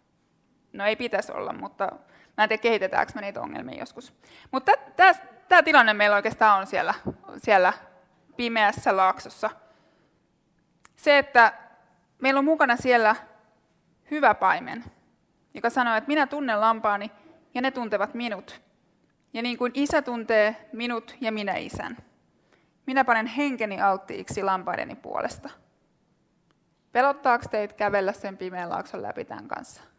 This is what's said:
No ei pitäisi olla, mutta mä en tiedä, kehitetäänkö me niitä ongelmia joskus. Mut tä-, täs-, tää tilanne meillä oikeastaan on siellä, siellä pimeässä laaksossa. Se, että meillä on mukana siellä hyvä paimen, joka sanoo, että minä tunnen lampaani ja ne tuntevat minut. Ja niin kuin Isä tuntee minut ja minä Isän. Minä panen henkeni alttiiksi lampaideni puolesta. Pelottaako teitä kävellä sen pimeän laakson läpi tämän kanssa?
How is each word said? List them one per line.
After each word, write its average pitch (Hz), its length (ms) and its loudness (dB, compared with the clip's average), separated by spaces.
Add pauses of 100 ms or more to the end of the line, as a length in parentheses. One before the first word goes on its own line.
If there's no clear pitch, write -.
(720)
No 196 120 -6
ei 214 100 2
pitäisi - 360 -4
olla, - 220 -8
mutta - 360 -8 (480)
mä 214 60 2
en 208 60 2
tiedä, 214 120 -2
kehitetäänkö 196 540 0
me 208 60 -12
niitä 202 200 -10
ongelmia - 380 -12
joskus. - 340 -18 (380)
Mut 262 140 -6
tä-, - 120 4 (180)
täs-, 359 260 6 (280)
tää 349 140 8
tilanne 254 300 6
meillä 208 220 4
oikeastaan 214 440 4
on 196 80 -6
siellä, 196 260 -2 (440)
siellä 185 360 4 (600)
pimeässä 220 640 0
laaksossa. 190 520 0 (1500)
Se, 285 220 4
että 254 360 6 (680)
meillä 269 180 0
on 277 80 0
mukana 302 300 2
siellä 233 400 4 (960)
hyvä 285 220 4
paimen, 190 500 -2 (720)
joka 226 160 -4
sanoo, 240 260 0
että 220 120 -4
minä 294 200 0
tunnen 254 340 -4
lampaani 220 500 0 (460)
ja 247 40 -2
ne 262 100 0
tuntevat 214 420 -4
minut. 233 480 -10 (720)
Ja 220 80 -8
niin 240 160 -4
kuin 247 180 -4
Isä 285 260 0
tuntee 220 720 -2
minut 233 480 -8
ja 220 100 -4
minä 208 240 -4
Isän. - 420 -10 (880)
Minä 269 200 0
panen 233 220 0
henkeni 226 540 -6
alttiiksi 196 640 -4
lampaideni 185 520 -4
puolesta. - 540 -10 (1400)
Pelottaako 262 600 0
teitä 208 220 -4
kävellä 202 400 -2
sen 196 240 -12
pimeän 180 320 -10
laakson 175 320 -8
läpi - 240 -10
tämän - 220 -16
kanssa? - 340 -14 (180)